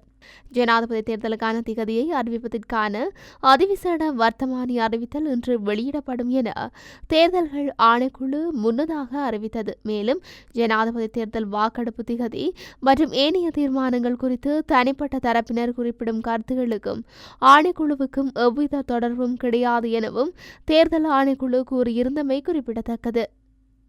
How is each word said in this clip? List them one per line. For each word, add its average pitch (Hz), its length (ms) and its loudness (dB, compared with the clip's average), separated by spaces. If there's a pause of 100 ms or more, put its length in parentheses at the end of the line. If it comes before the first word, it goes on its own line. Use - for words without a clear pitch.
(500)
ஜனாதிபதி 233 520 0
தேர்தலுக்கான 226 680 -4
திகதியை 226 360 -2 (140)
அறிவிப்பதற்கான 226 840 -4 (400)
அதிவிசேட 330 720 4
வர்த்தமானி 254 600 0
அறிவித்தல் 233 480 -2
இன்று 247 360 -2
வெளியிடப்படும் 247 680 -4
என 247 420 -2 (360)
தேர்தல்கள் 320 760 2
ஆணைக்குழு 262 580 2 (100)
முன்னதாக 269 720 -2
அறிவித்தது. 214 600 -2
மேலும், 214 380 -2 (300)
ஜனாதிபதி 226 560 2
தேர்தல் 226 400 -6
வாக்கெடுப்பு 220 640 -2
திகதி 240 380 -4 (300)
மற்றும் 269 320 4
ஏனைய 330 400 2
தீர்மானங்கள் 262 460 0 (180)
குறித்து 262 520 -2
தனிப்பட்ட 269 500 2
தரப்பினர் 233 560 0
குறிப்பிடும் 233 480 -4
கருத்துகளுக்கும் 233 800 -4 (400)
ஆணைக்குழுவுக்கும் 277 920 2
எவ்வித 277 480 0
தொடர்பும் 240 560 -2
கிடையாது 240 540 0
எனவும் 226 400 -2 (320)
தேர்தல் 320 460 4
ஆணைக்குழு 269 520 2 (100)
கூறியிருந்தமை 262 680 0
குறிப்பிடத்தக்கது. 233 840 -4 (640)